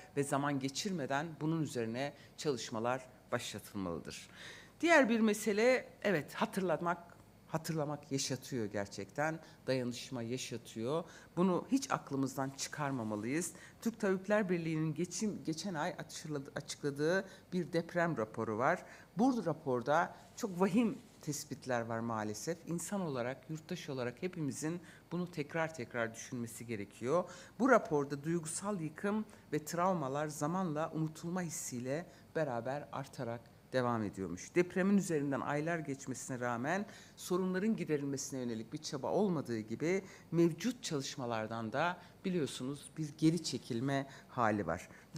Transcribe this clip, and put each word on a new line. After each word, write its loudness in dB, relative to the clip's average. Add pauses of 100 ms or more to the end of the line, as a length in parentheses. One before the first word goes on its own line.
(180)
ve 4
zaman 0
geçirmeden -2 (140)
bunun 2
üzerine -2 (240)
çalışmalar -2 (220)
başlatılmalıdır. -4 (520)
Diğer 8
bir 4
mesele, 4 (140)
evet, 2
hatırlatmak, 0 (300)
hatırlamak -2
yaşatıyor -2
gerçekten, -2 (280)
dayanışma -2
yaşatıyor. -4 (340)
Bunu 4
hiç 2
aklımızdan 0
çıkarmamalıyız. -2 (280)
Türk -2
Tabipler 2
Birliği'nin 2
geçim-, -2
geçen -4
ay -2
açıkladı-, -6
açıkladığı 0 (280)
bir 0
deprem 2
raporu 0
var. 2 (320)
Bu 4
raporda 2 (200)
çok -2
vahim 4 (240)
tespitler -2
var -2
maalesef. -2 (100)
İnsan -2
olarak, -4
yurttaş -8
olarak -4
hepimizin -4 (300)
bunu -2
tekrar -2
tekrar -2
düşünmesi -8
gerekiyor. -2 (360)
Bu 6
raporda 6
duygusal -4
yıkım -2 (280)
ve 0
travmalar 0
zamanla 0
unutulma -2
hissiyle -4 (300)
beraber -2
artarak -6 (320)
devam 4
ediyormuş. -4
Depremin 6
üzerinden 2
aylar 0
geçmesine -6
rağmen 0 (300)
sorunların 2
giderilmesine -2
yönelik -4
bir -4
çaba -2
olmadığı 2
gibi 0 (280)
mevcut 2
çalışmalardan -2
da 2 (280)
biliyorsunuz -2
bir -2
geri 6
çekilme 0 (220)
hali 4
var. -2 (280)